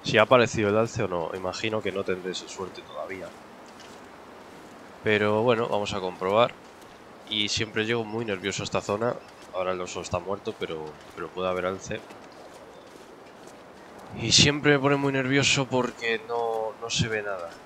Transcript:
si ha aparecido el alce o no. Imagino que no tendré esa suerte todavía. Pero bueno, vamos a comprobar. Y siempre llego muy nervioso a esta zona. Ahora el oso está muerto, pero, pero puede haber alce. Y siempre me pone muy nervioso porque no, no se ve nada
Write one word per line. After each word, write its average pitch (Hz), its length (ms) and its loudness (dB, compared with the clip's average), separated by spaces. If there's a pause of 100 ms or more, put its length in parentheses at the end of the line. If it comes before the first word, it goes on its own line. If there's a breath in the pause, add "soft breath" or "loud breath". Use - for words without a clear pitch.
si 120 160 4
ha 107 40 10
aparecido 110 480 6
el 104 80 4
alce 117 260 0
o 92 40 -2
no. 87 260 -2
Imagino 95 480 -4
que 95 100 -2
no 98 100 -4
tendré 92 300 -4
esa - 160 -10
suerte 90 340 -10
todavía. 82 460 -12 (1800)
Pero 107 380 4
bueno, 117 260 4
vamos 104 240 -2
a 101 80 -4
comprobar. 92 540 2 (720)
Y 107 200 -2
siempre 107 360 -2
llego 117 180 0
muy 110 220 -4
nervioso 98 380 -4
a - 20 -4
esta 95 160 -2
zona. 110 340 0 (400)
Ahora 92 180 -2
el 90 80 -4
oso 90 200 -6
está 87 180 -4
muerto, 101 400 -6
pero, 82 240 -8 (320)
pero 85 140 -10
puede 90 200 -4
haber 90 180 -2
alce. 95 340 -6 (2250)
Y 113 120 0
siempre 147 400 6
me 139 80 6
pone 139 160 4
muy 139 160 0
nervioso 135 540 2
porque 117 600 0
no, 113 540 -2
no 117 100 -8
se 123 160 0
ve 110 160 -2
nada 92 280 -6 (140)